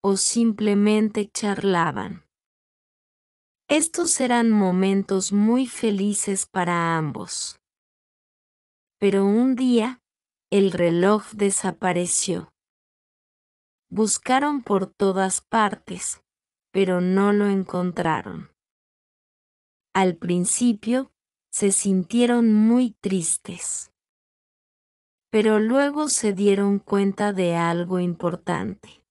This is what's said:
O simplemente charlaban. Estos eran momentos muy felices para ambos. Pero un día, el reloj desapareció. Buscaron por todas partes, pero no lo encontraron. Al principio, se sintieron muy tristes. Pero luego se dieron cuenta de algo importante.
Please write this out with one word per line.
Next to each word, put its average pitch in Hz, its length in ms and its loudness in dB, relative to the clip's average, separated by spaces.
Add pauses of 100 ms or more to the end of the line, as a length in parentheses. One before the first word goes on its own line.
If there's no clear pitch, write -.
O 196 140 2
simplemente 214 1120 0
charlaban. 180 960 -2 (1400)
Estos 320 500 -2
eran 240 300 2
momentos 196 800 0
muy 226 360 2
felices 202 800 -4
para 170 500 0
ambos. - 640 -8 (1400)
Pero 196 280 2
un 240 300 2
día, 247 460 0 (500)
el 196 200 4
reloj 175 600 2
desapareció. 180 1160 -2 (1400)
Buscaron 247 720 0
por 190 240 0
todas 190 540 -2
partes, 208 840 -4 (480)
pero 185 300 2
no 196 320 2
lo 208 140 2
encontraron. 180 1040 -4 (1400)
Al 185 220 2
principio, 220 960 -2 (400)
se 202 200 0
sintieron 226 840 2
muy 226 480 2
tristes. - 880 -6 (1400)
Pero 214 280 4
luego 285 500 0
se 208 240 -2
dieron 202 460 2
cuenta 202 540 0
de 175 220 0
algo 170 440 -2
importante. 180 1120 -6